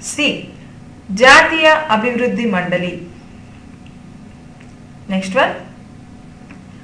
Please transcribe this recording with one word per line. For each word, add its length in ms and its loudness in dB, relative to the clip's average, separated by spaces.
సి, 180 0
జాతీయ 440 6
అభివృద్ధి 580 0
మండలి. 380 -2
నెక్స్ట్ 280 -2
వన్, 120 0